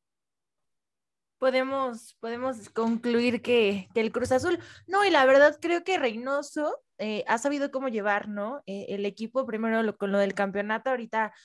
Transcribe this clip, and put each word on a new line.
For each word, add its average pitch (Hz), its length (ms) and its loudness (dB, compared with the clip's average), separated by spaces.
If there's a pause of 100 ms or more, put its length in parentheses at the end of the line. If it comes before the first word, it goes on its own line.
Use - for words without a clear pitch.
(1400)
Podemos, 262 840 -2
podemos 233 500 -8
concluir 233 720 0
que, 202 520 2
que 233 80 0
el 220 100 0
Cruz 233 220 -2
Azul, 330 260 2 (280)
no, 392 180 2
y 392 40 4
la 285 160 6
verdad 285 360 8
creo 339 240 -2
que 370 120 0
Reynoso, 285 840 -4 (200)
eh, 214 260 -4
ha 226 100 2
sabido 285 340 -2
cómo 269 160 -4
llevar, 208 400 -2
¿no? 214 380 -8
Eh, 196 240 -10
el 202 160 -4
equipo, 226 400 -6
primero 226 360 -2
lo, 214 140 -2
con 202 160 -4
lo 202 60 2
del 202 160 2
campeonato, 202 560 -2
ahorita 220 440 -2 (120)